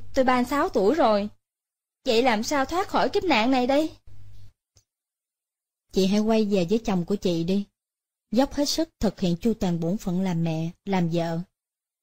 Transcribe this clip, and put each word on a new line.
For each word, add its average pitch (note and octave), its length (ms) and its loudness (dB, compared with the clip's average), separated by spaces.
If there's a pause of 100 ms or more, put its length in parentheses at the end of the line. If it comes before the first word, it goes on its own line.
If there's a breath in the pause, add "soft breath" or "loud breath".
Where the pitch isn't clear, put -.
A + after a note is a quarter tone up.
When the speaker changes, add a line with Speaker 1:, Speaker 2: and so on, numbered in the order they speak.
(140)
Speaker 1:
tôi C4 120 4
ba B3+ 100 2
mươi B3 140 0
sáu D4 200 0
tuổi A3+ 260 2
rồi, G#3+ 340 2 (760)
vậy A#3+ 180 2
làm A#3+ 200 2
sao C#4 220 -2
thoát F4+ 220 -2
khỏi A3+ 220 0
kiếp G4 140 -2
nạn B3+ 280 2
này B3 160 2
đây?" D4+ 240 2 (2000)
Speaker 2:
Chị F#3+ 140 2
hãy G3 140 2
quay A3 260 2
về G3 240 0
với A3+ 160 2
chồng F3+ 200 0
của G3+ 100 -2
chị E3+ 280 -2
đi, G3 220 0 (680)
dốc A3 220 2
hết C#4+ 160 -2
sức - 200 -2 (100)
thực G3+ 200 -2
hiện F3 220 0
chu A3+ 120 0
toàn F3 260 -2
bổn E3+ 180 -2
phận F#3 240 -4
làm F3 220 -2
mẹ, E3 280 -2 (140)
làm F3+ 240 0
vợ. E3 300 -2 (640)